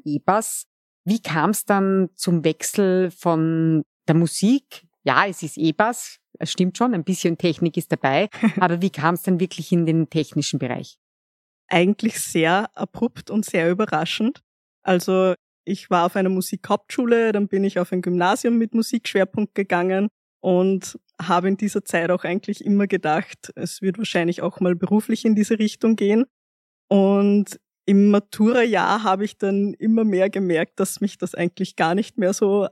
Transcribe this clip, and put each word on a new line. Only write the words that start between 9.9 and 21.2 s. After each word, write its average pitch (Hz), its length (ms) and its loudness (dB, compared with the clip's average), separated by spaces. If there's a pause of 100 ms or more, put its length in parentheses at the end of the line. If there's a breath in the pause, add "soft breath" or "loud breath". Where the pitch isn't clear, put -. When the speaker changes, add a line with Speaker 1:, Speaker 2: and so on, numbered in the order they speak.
Speaker 1:
technischen 151 480 -4
Bereich? - 400 -8 (680)
Speaker 2:
Eigentlich 190 520 0
sehr 175 560 0
abrupt - 540 -8
und 208 160 -2
sehr 170 240 -2
überraschend. 202 720 -2 (420)
Also 185 520 2 (280)
ich - 280 -6
war 175 140 4
auf 180 100 -2
einer 185 140 0
Musikhauptschule, 220 1040 -2
dann 202 160 0
bin 196 140 0
ich 196 140 -2
auf 180 140 -2
ein 180 100 -2
Gymnasium 185 560 0
mit 226 160 -2
Musikschwerpunkt 214 800 -2
gegangen 190 540 0 (340)
und 185 580 0 (200)
habe 180 280 0